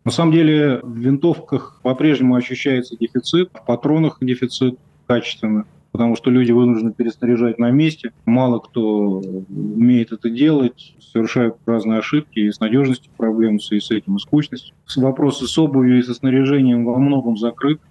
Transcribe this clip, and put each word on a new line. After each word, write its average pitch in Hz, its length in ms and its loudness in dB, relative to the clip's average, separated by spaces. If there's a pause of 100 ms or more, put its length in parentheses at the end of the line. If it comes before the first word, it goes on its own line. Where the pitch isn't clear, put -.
На 123 60 -2
самом 165 200 2
деле 151 520 2
в 117 140 -12
винтовках 139 840 -2
по-прежнему 127 520 2
ощущается 123 600 -4
дефицит, 127 560 -2
в - 140 -20
патронах 143 560 0
дефицит 127 580 -2 (260)
качественных, 110 600 -2 (260)
потому 117 240 0
что 127 160 -2
люди 123 220 4
вынуждены 117 400 2
переснаряжать 117 680 -2
на 120 120 2
месте. 151 420 0 (100)
Мало 120 360 0
кто 104 600 -2 (300)
умеет 113 640 0
это 113 160 -6
делать, 131 680 0 (160)
совершают 113 540 0
разные 110 340 -2
ошибки, 147 400 -4
и 104 100 2
с - 120 -8
надёжностью 127 560 -2
проблемы 110 400 0
в 101 60 -4
связи 104 180 -2
с - 100 -6
этим, 101 240 -2
и 98 40 -4
с - 40 -12
кучностью. - 500 -4 (120)
С-, - 100 -10
вопросы 131 500 0
с - 120 -4
обувью 131 420 4
и 120 40 0
со 123 100 -6
снаряжением 131 720 2
во 120 140 -2
многом 135 360 2
закрыты. 117 560 -4